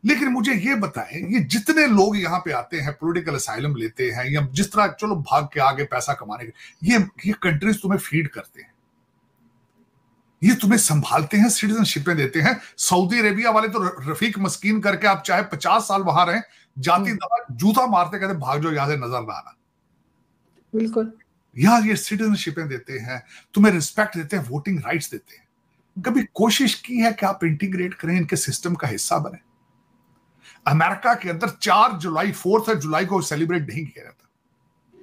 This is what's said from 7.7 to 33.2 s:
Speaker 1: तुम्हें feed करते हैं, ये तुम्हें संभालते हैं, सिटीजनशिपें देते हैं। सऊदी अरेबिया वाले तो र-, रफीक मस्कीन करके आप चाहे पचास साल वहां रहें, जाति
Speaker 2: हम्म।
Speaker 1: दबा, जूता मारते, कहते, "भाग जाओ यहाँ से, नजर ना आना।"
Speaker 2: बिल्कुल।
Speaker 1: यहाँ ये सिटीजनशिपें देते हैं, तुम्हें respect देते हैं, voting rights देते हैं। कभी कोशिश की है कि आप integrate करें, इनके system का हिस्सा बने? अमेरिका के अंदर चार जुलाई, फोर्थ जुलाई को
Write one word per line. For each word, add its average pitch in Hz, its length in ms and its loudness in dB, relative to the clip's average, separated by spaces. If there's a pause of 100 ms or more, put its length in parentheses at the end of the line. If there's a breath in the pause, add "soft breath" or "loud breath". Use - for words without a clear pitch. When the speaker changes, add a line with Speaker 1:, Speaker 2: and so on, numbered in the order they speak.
Speaker 1:
तुम्हें 196 180 0
feed 151 280 -2
करते - 340 -14
हैं, - 120 -20 (1700)
ये 233 120 6
तुम्हें 208 240 4
संभालते 156 580 2
हैं, 220 120 8
सिटीजनशिपें 196 680 0
देते 143 240 0
हैं। 226 180 2 (180 loud breath)
सऊदी 185 420 2
अरेबिया 214 300 2
वाले 220 180 2
तो 214 120 -2
र-, 180 320 -4
रफीक 208 280 -2
मस्कीन 196 400 0
करके 202 280 0
आप 180 180 2
चाहे 185 160 2
पचास 185 400 0
साल 196 200 -2
वहां 175 240 4
रहें, 180 160 -2 (380 soft breath)
जाति 170 220 2
Speaker 2:
हम्म। 202 120 -4
Speaker 1:
दबा, - 380 -4
जूता 214 360 2
मारते, 180 320 0
कहते, 196 140 -2
"भाग 147 300 -4
जाओ 160 80 -2
यहाँ 143 160 -2
से, 147 80 0
नजर 127 120 -6
ना 117 260 -6
आना।" - 220 -16 (1200)
Speaker 2:
बिल्कुल। 220 380 -2 (440)
Speaker 1:
यहाँ 220 240 6
ये 214 140 2
सिटीजनशिपें 185 720 -2
देते 135 260 -10
हैं, 123 300 -10 (300 loud breath)
तुम्हें 208 200 6
respect 180 440 -2
देते 165 200 -4
हैं, 202 60 -2
voting 147 360 -4
rights 151 320 -4
देते - 260 -16
हैं। - 100 -20 (540)
कभी 226 220 0 (100)
कोशिश 226 400 2
की - 220 -8
है 226 160 4
कि 214 140 -4
आप 190 180 -2
integrate 180 500 -2
करें, 170 240 -2
इनके 175 180 0
system 170 400 -4
का 147 120 -4
हिस्सा 113 300 -2
बने? 156 280 -8 (1200 soft breath)
अमेरिका 185 480 2
के 185 140 -8
अंदर 175 200 -2
चार 208 420 4
जुलाई, 170 400 -2
फोर्थ 214 420 0
जुलाई 156 320 0
को 185 160 0